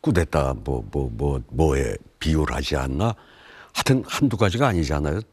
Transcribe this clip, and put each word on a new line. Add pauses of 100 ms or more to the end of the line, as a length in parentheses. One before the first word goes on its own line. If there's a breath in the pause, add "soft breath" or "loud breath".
쿠데타 (100)
뭐,
뭐,
뭐,
뭐에 (220)
비유를
하지
않나? (580 loud breath)
하여튼
한두
가지가
아니잖아요. (120)